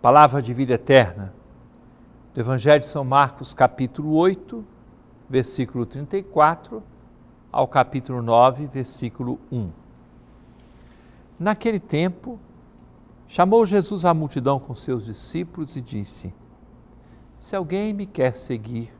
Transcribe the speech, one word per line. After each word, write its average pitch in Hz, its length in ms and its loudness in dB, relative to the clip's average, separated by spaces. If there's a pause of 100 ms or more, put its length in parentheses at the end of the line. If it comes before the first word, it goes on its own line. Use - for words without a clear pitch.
Palavra 139 380 8
de 117 100 -6
vida 123 220 0
eterna, 101 580 2 (1000)
do - 40 -6
Evangelho 131 420 4
de - 60 -10
São 139 200 -8
Marcos, 135 480 0
capítulo 135 580 0
oito, 190 500 0 (680)
versículo 127 560 -4
trinta 143 320 -10
e 196 40 -6
quatro, 165 600 -2 (680)
ao 135 160 0
capítulo 127 540 -2
nove, 123 460 2
versículo 123 760 -10 (100)
um. 107 200 -8 (1700)
Naquele 208 400 -2
tempo, 180 580 -4 (880)
chamou 208 380 4
Jesus 190 400 0
a 175 80 4
multidão 139 480 -2
com 131 140 -14
seus 113 320 -6
discípulos 160 680 -10
e 139 60 -10
disse: 104 540 -12 (1040)
"Se - 180 -12
alguém 196 380 -4
me 202 100 -8
quer 131 300 -2
seguir 117 640 -10